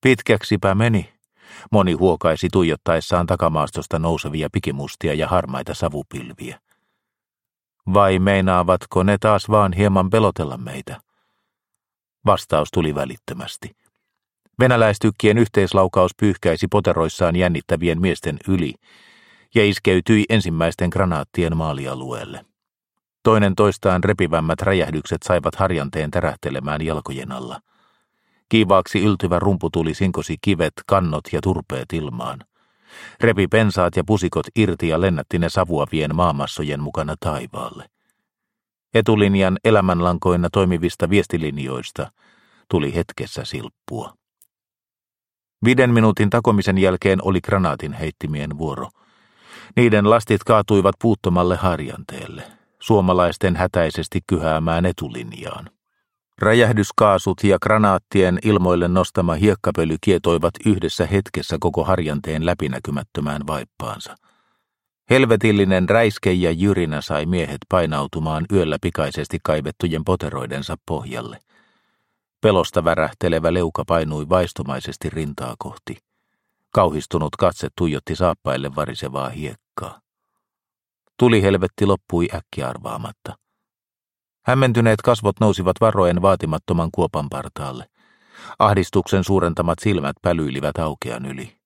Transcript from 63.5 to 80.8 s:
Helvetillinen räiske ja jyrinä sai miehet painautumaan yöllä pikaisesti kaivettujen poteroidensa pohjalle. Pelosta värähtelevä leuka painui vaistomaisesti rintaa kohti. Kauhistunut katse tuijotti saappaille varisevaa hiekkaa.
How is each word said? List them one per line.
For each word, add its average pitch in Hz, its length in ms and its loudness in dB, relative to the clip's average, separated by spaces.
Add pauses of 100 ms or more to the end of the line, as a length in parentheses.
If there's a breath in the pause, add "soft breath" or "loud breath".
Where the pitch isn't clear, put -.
Helvetillinen 104 800 4
räiske 104 420 2
ja 87 200 2
jyrinä 85 500 0
sai 76 240 -4
miehet 80 340 -4 (100)
painautumaan 78 840 -2
yöllä 80 280 0
pikaisesti 78 640 -4
kaivettujen 78 600 -4
poteroidensa 69 720 -6 (100)
pohjalle. 69 540 -10 (1040)
Pelosta 90 420 0
värähtelevä 82 720 -2
leuka 85 340 -4
painui 76 420 -2
vaistomaisesti 73 800 -4
rintaa 71 500 -10
kohti. - 380 -14 (760)
Kauhistunut 78 640 0
katse 87 400 -2
tuijotti 78 400 -4
saappaille 69 600 -4
varisevaa 67 540 -8
hiekkaa. 76 720 -14 (1160)